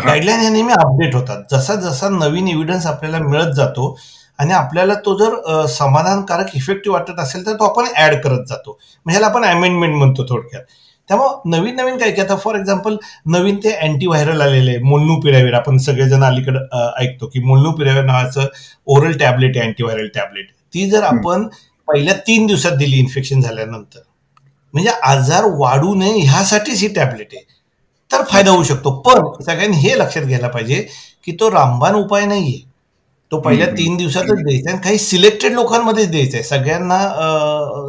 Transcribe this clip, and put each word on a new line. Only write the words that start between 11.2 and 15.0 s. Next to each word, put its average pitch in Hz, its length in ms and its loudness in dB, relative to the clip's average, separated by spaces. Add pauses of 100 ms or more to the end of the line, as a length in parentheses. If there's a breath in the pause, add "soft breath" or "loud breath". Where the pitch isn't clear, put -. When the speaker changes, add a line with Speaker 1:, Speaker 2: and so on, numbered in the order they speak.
Speaker 2:
नवीन 175 320 -2
नवीन 254 220 -4
काय 220 120 0
की 190 100 -4
आता 190 160 -2 (100)
for 214 140 -2
example 196 360 -2 (300 loud breath)
नवीन 180 300 2
ते 208 140 0
अँटीव्हायरल 156 680 0
आलेलं 135 300 2
आहे, 123 80 -2
मोलनुपिराविर. 139 760 2